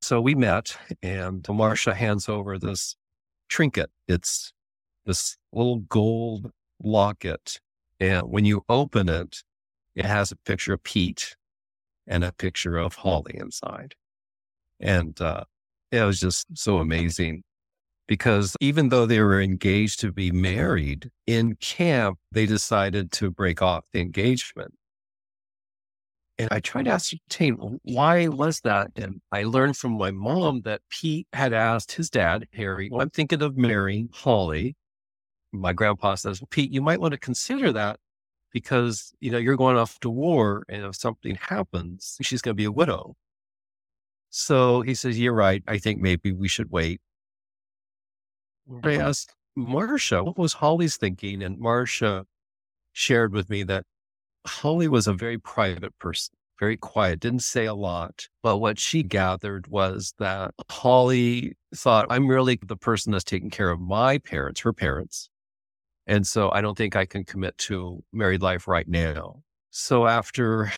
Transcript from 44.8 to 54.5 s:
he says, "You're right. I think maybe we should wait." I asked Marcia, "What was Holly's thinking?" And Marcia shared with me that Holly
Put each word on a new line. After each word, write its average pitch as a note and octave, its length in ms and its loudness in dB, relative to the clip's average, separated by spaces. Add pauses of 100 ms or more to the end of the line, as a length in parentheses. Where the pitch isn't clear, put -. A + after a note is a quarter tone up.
he B2+ 120 -2
says, A#2+ 260 -2
"You're A#2+ 140 2
right. G2+ 340 4
I G#2 120 0
think G#2+ 200 -2
maybe F#2 320 2
we F#2 160 -4
should - 220 -4
wait." E2 320 -2 (1800)
I D3 120 0
asked D3 380 -4 (220)
Marcia, C3+ 680 0
"What E3+ 140 -6
was E3+ 160 0
Holly's D#3+ 440 2
thinking?" G2 440 -4
And F#2+ 160 -8
Marcia A#2 680 0 (640)
shared A#2 420 2
with G2 160 -2
me G2+ 140 -4
that F#2+ 220 -4 (600)
Holly D#3+ 420 0